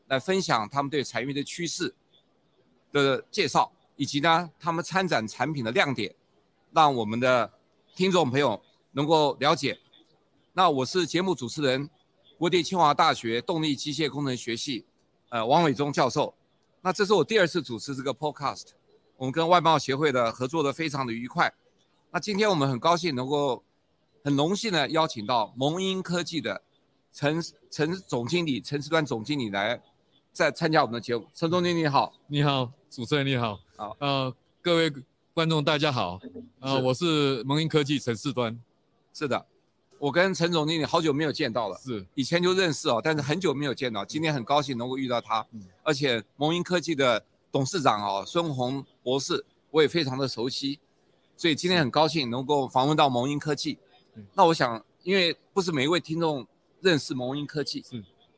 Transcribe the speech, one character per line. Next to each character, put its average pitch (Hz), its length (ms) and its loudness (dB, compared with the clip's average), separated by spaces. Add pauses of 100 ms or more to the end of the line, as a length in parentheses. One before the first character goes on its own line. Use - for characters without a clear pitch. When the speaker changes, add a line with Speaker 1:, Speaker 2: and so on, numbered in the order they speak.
Speaker 1:
来 135 120 0
分 190 220 0
享 127 300 0
他 139 120 -2
们 143 60 -2
对 139 160 -2
产 120 220 -6
业 143 40 -6
的 139 140 -4
趋 - 220 -8
势 147 280 -6 (960)
的 139 400 2
介 185 160 0
绍， 139 240 2 (260)
以 139 100 -4
及 143 140 -2
呢， 165 380 2
他 165 140 -4
们 165 100 -2
参 190 240 0
展 123 220 0
产 135 240 -2
品 143 100 -4
的 110 100 -2
亮 160 200 2
点， 110 220 -6 (580)
让 151 220 6
我 117 100 0
们 110 160 -2
的 127 320 2 (420)
听 190 160 2
众 170 200 4
朋 131 100 2
友 117 180 2 (340)
能 143 140 -2
够 151 340 4
了 147 140 4
解。 135 240 -4 (760)
那 180 160 4
我 131 160 0
是 180 200 -2
节 165 140 -2
目 185 140 0
主 127 120 -8
持 131 140 -8
人， 135 300 0 (480)
国 170 100 0
立 175 140 2
清 185 160 -4
华 147 160 6
大 156 180 4
学 117 300 -2
动 165 200 -2
力 147 140 0
机 151 160 -6
械 147 160 -2
工 139 160 -6
程 131 100 -2
学 117 220 -6
系， 120 300 -6 (420)
呃， 117 160 -2
王 151 200 4
伟 143 100 4
忠 143 180 -2
教 139 160 2
授。 120 260 -2 (460)
那 185 100 -2
这 196 140 0
是 190 80 2
我 190 100 6
第 220 180 2
二 175 60 4
次 170 140 -2
主 120 180 -6
持 139 160 -8
这 131 80 -8
个 131 120 -4
podcast， 143 540 -6 (500)
我 131 80 -4
们 131 40 -2
跟 165 160 0
外 175 140 4
贸 160 180 4
协 135 160 -4
会 147 160 0
的 120 220 0
合 123 160 -6
作 156 140 -2
的 139 100 0
非 160 160 -6
常 135 180 -4
的 113 60 -6
愉 117 160 -8
快。 151 240 0 (580)
那 170 80 -4
今 196 200 -6
天 214 100 4
我 196 60 4
们 139 120 2
很 127 140 -2
高 170 160 2
兴 165 180 -2
能 127 140 -4
够， 143 340 0 (640)
很 143 120 2
荣 156 180 2
幸 208 180 -4
的 147 180 2
邀 160 140 2
请 113 220 -6
到 110 300 0
蒙 151 260 0
英 190 180 -2
科 175 220 -2
技 165 180 -6
的 104 220 -6 (500)
陈， 156 300 0 (280)
陈 156 220 -2 (140)
总 120 200 -2
经 170 200 0
理， 127 140 -2
陈 147 200 -6
世 143 80 -10
端 160 160 2
总 113 200 -4
经 147 120 -4
理 117 140 -2
来 104 300 -2 (520)
在 165 200 0
参 165 180 -2
加 160 120 4
我 131 40 2
们 113 80 -6
的 117 60 -4
节 120 160 -4
目。 113 180 -8
陈 165 160 -2
总 175 140 2
经 175 120 0
理 165 40 0
你 156 80 2
好。 135 240 2 (160)
Speaker 2:
你 147 140 -2
好， 135 280 0 (180)
主 - 160 -10
持 147 120 0
人 139 100 0
你 135 100 0
好。 113 220 -2 (180)
Speaker 1:
好。 107 220 -10
Speaker 2:
呃， 139 340 -2 (280)
各 170 160 2
位 160 160 2 (420)
观 160 140 2
众 156 160 2
大 151 120 2
家 147 140 2
好。 95 300 -4 (400)
呃， 135 160 -2
Speaker 1:
是。 131 60 0
Speaker 2:
我 127 120 2
是 143 480 0
蒙 139 180 0
英 160 60 0
科 151 160 2
技 143 160 0
陈 117 180 -4
世 135 160 -4
端。 117 240 -2 (560)
Speaker 1:
是 151 140 -8
的， 117 180 -2 (540)
我 143 140 -2
跟 185 200 4
陈 170 200 0
总 151 160 2
经 165 120 0
理 143 40 0
好 165 180 2
久 156 100 2
没 147 120 0
有 143 80 0
见 131 200 -2
到 113 160 -2
了。 90 100 -8
Speaker 2:
是。 110 360 -8
Speaker 1:
以 139 80 -2
前 170 180 0
就 180 140 2
认 185 180 2
识 147 160 -4
哦， 117 140 2
但 156 140 0
是 151 40 -2
很 151 200 -2
久 175 120 0
没 143 120 -2
有 135 100 -2
见 123 180 -4
到， 101 120 -4
今 151 180 -6
天 160 100 0
很 131 120 -2
高 143 180 4
兴 131 160 -4
能 120 100 -6
够 131 80 -6
遇 135 120 -4
到 120 120 0
他。 110 300 -2
Speaker 2:
嗯。 107 140 -16 (180)
Speaker 1:
而 156 100 0
且 131 300 0 (140)
蒙 156 180 0
英 175 80 -2
科 180 160 0
技 165 160 -2
的 127 300 2 (260)
董 135 160 0
事 160 160 -4
长 113 180 4
哦， 98 240 -2
孙 170 300 -2
宏 131 320 -4 (160)
博 127 160 0
士， 147 260 -4 (280)
我 156 100 4
也 135 60 6
非 165 160 0
常 131 120 -4
的 135 120 -2
熟 120 200 -4
悉， 139 300 -6 (580)
所 170 140 0
以 143 60 2
今 180 120 -2
天 180 120 2
很 156 100 2
高 151 160 4
兴 143 240 -2
能 127 160 -4
够 135 220 2
访 131 180 2
问 151 100 2
到 147 140 6
蒙 123 180 0
英 147 80 -2
科 147 160 -4
技。 147 240 -4 (380)
Speaker 2:
嗯。 107 100 -18 (100)
Speaker 1:
那 190 100 6
我 165 80 6
想， 120 300 0 (200)
因 185 140 0
为 170 180 2 (200)
不 196 80 0
是 175 100 -2
每 135 120 2
一 - 20 2
位 170 120 2
听 160 220 -6
众 147 260 -2 (360)
认 175 160 4
识 - 160 -6
蒙 127 220 -6
英 147 100 -6
科 143 180 -4
技， - 180 -8
Speaker 2:
是。 113 220 -12 (340)